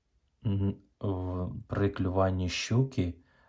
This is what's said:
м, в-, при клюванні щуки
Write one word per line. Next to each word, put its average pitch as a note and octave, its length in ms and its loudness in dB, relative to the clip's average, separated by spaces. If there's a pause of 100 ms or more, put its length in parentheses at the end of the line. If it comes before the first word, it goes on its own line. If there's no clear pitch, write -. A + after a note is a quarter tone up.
(460)
м, G2 280 2 (260)
в-, F#2 500 -4 (180)
при G2+ 200 2
клюванні F#2 600 2
щуки A2+ 680 0 (340)